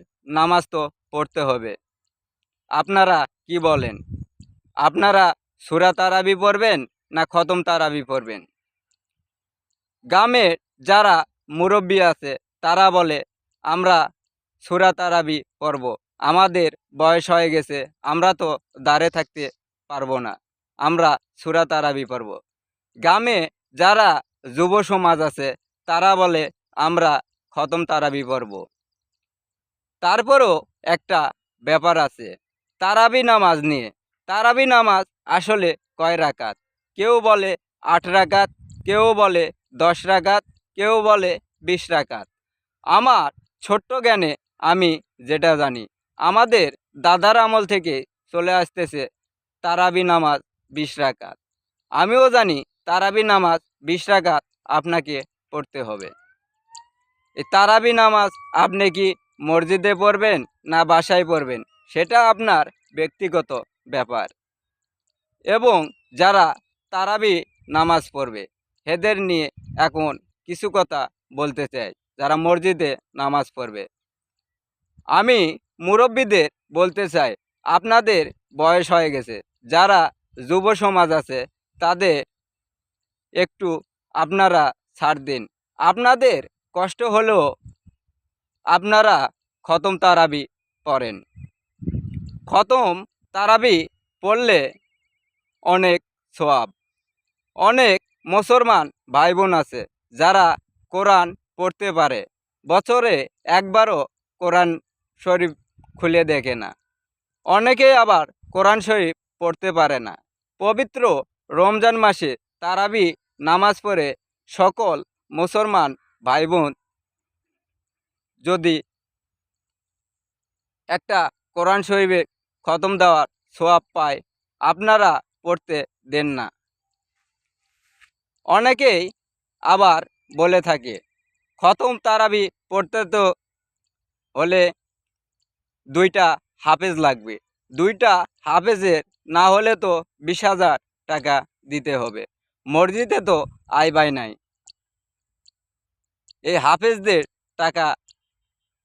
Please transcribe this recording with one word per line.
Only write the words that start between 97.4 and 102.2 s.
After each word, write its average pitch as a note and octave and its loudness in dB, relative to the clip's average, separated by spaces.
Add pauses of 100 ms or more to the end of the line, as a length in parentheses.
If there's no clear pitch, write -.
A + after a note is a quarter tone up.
অনেক A3 2 (280)
মুসলমান G#3 2 (240)
ভাই D3+ 2
বোন F#3+ 0
আছে, C#3 -4 (340)
যারা F3+ 4 (460)
কোরআন F#3 2 (280)
পড়তে F#3 -6
পারে, C#3+ -2 (460)